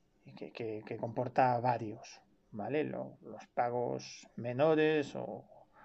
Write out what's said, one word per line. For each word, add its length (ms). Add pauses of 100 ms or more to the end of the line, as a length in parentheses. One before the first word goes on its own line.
(260)
y 80
que, 180
que, 320
que 140
comporta 600
varios, 640 (300)
¿vale? 340
Lo, 380
los 240
pagos 880
menores 800
o, 320 (360)